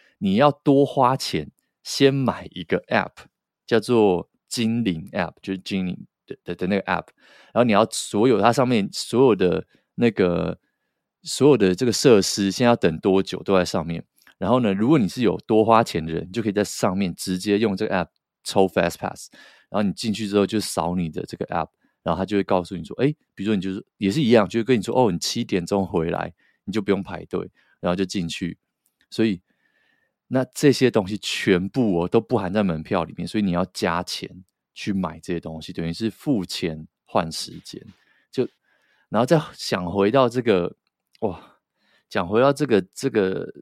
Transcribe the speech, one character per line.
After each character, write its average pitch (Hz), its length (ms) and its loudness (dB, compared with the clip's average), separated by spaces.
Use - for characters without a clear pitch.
你 95 160 0
要 139 140 6
多 139 340 2
花 135 320 2
钱， 76 360 -6
先 - 280 2
买 135 400 -2
一 90 120 -12
个 90 240 -2
App， - 380 -4
叫 117 100 4
做 104 520 2
精 113 340 -2
灵 82 300 -4
App， 87 300 -4
就 98 100 -8
是 95 80 -6
精 95 260 -4
灵 90 220 -10
的， - 200 -16
的， 87 100 -8
的 92 120 -6
那 98 120 2
个 - 40 -6
App， 87 240 -4
然 - 40 -4
后 117 100 4
你 113 80 2
要 104 180 6
所 - 340 -2
有， 120 140 4
它 110 140 4
上 127 120 2
面 117 280 0
所 - 320 0
有 117 100 6
的 87 320 0
那 120 140 2
个， 87 480 0
所 - 260 4
有 135 80 6
的 92 180 4
这 127 100 -2
个 120 60 2
设 107 300 6
施， 98 280 0
现 95 140 -2
在 120 60 6
要 120 60 6
等 82 240 0
多 95 220 4
久 92 220 -6
都 98 140 2
在 90 80 2
上 82 200 -4
面。 82 200 -8
然 95 120 -2
后 127 120 2
呢， 104 120 2
如 104 140 0
果 156 100 6
你 104 120 2
是 127 140 -6
有 87 220 2
多 110 200 4
花 113 180 6
钱 82 220 -6
的 80 80 -8
人， 85 120 -4
你 90 60 -16
就 113 100 -6
可 107 60 -2
以 101 60 -2
在 101 100 2
上 95 340 -2
面 95 160 -2
直 92 240 -4
接 101 220 0
用 107 160 0
这 107 100 -4
个 101 80 -4
App 90 140 -2
抽 98 200 2
Fast 85 320 0
Pass， - 320 -12
然 - 20 -20
后 104 120 -2
你 98 80 0
进 107 220 -4
去 107 160 -6
之 101 80 0
后 101 100 4
就 107 140 -2
扫 87 340 -4
你 87 140 -2
的 - 160 -10
这 - 100 -14
个 - 120 -6
App， 82 220 -4
然 85 140 -2
后 85 60 -4
他 95 40 -4
就 101 120 -2
会 98 60 2
告 92 200 0
诉 90 140 -12
你 82 80 -10
说， - 160 -14
诶， 143 120 2
比 98 80 -10
如 98 40 -4
说 107 100 2
你 92 40 -2
就 95 120 -6
是， 101 120 -10
也 98 120 0
是 131 120 0
一 123 80 2
样， 110 180 6
就 113 120 -4
会 113 40 0
跟 120 160 2
你 - 20 -4
说 104 160 -4
，“哦， 123 140 4
你 87 60 -2
七 - 260 -4
点 92 220 -4
钟 98 200 0
回 85 240 -2
来， 85 240 -6
你 - 80 -10
就 107 100 -2
不 101 100 0
用 98 120 -2
排 85 220 -12
队。” 90 260 -8
然 90 100 0
后 90 60 0
就 95 80 0
进 87 240 -4
去。 87 280 -8
所 - 160 -2
以， 95 160 -2
那 127 180 0
这 - 280 4
些 123 160 2
东 101 180 0
西 104 100 -6
全 92 520 0
部 104 320 0
哦， 90 60 -2
都 117 120 2
不 117 180 -2
含 95 140 -4
在 104 120 0
门 82 180 -2
票 87 220 -2
里 80 120 -12
面， - 120 -8
所 113 120 -4
以 107 40 0
你 95 80 0
要 87 140 0
加 87 360 -4
钱 - 420 -12
去 - 180 -8
买 87 280 -4
这 90 140 -8
些 85 60 -4
东 80 220 -12
西， 85 100 -14
等 85 160 -6
于 82 60 -4
是 - 160 -4
付 113 360 -4
钱 80 420 -8
换 85 260 -2
时 - 320 -12
间。 - 220 -18
就， 123 160 -4
然 107 120 0
后 123 40 2
再 156 160 4
想 - 380 -6
回 98 180 2
到 127 180 4
这 120 140 -4
个， 98 340 0
哇， - 400 -8
讲 92 180 -4
回 107 140 2
到 139 100 4
这 139 140 -2
个， 113 160 2
这 - 160 -4
个 95 520 -2